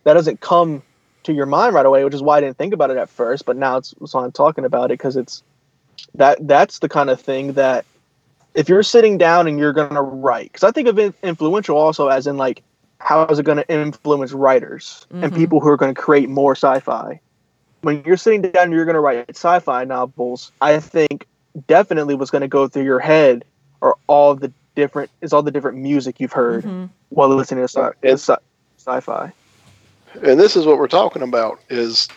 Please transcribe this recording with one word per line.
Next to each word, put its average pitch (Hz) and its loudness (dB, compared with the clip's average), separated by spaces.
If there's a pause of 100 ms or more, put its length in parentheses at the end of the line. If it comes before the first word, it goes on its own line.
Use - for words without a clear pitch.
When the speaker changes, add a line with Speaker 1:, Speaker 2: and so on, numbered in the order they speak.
Speaker 1:
that 151 6
doesn't 160 0
come 165 0 (420)
to 160 -4
your 143 -2
mind 190 0
right 143 4
away, 135 4
which 139 -2
is 139 -6
why 147 2
I 147 2
didn't 135 -4
think 190 -6
about 147 0
it 131 -4
at 120 -6
first. 123 -6
But 127 -4
now 131 -2
it's, - -10 (100)
so 156 -6
I'm 127 -6
talking 147 0
about 127 -2
it 127 -6
'cause 131 -4
it's - -10 (680)
that, 143 4 (100)
that's 147 2
the 160 -4
kind 139 0
of 127 -2
thing 135 -6
that 131 0 (680)
if 151 -2
you're 196 4
sitting 220 4
down 170 4
and 147 -4
you're 147 0
gonna 147 -2
write, 131 -4
'cause - -14
I 202 6
think 247 -2
of 208 2
in-, 202 0 (100)
influential 170 -2
also 156 2
as 131 0
in, 143 -6
like, 131 -4 (380)
how 160 0
is 156 0
it 147 -2
gonna 147 0
influence 147 -4
writers - -2
and 180 -12
Speaker 2:
Mm-hmm. 156 -4
Speaker 1:
people 165 2
who 143 0
are 147 6
gonna 135 0
create 143 2
more 139 0
sci-fi? 131 -4 (600)
When 147 -4
you're 175 2
sitting 214 0
down 180 2
and 170 -4
you're 160 0
gonna 160 0
write 123 -2
sci-fi 170 -2
novels, 127 -8 (100)
I 151 2
think 151 -4 (400)
definitely 156 2
what's 135 -6
gonna 139 -2
go 139 0
through 139 -4
your 131 0
head 139 4 (380)
are 135 2 (120)
all 143 6
the 135 -10 (240)
different, 143 -4 (120)
is 165 -10
all 151 4
the 147 -4
different 135 -6
music 135 -4
you've 127 -8
heard 120 -2
Speaker 2:
Mm-hmm. 185 -10 (240)
Speaker 1:
while 139 2
listening 135 -2
to 127 -2
sci-, 127 -4 (120)
Speaker 3:
And 131 4
Speaker 1:
sci-, - -2 (400)
sci-fi. - -10 (920)
Speaker 3:
And 139 4
this 202 4
is 170 0
what 151 4
we're 139 -2
talking 175 -2
about, 120 -4 (100)
is 117 -4